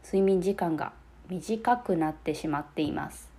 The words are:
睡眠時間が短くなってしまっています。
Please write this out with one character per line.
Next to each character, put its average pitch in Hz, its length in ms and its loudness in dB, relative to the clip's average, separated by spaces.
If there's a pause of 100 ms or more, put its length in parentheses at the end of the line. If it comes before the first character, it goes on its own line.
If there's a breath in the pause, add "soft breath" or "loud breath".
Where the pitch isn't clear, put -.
睡 196 180 2
眠 190 180 4
時 196 140 0
間 165 220 0
が - 160 -6 (360)
短 220 500 0
く 196 180 0
な 156 140 2
っ - 20 -8
て - 240 -6
し 156 100 -8
ま 147 140 0
っ 147 40 -8
て - 160 -8
い 147 120 0
ま - 180 -6
す。 - 180 -18 (100)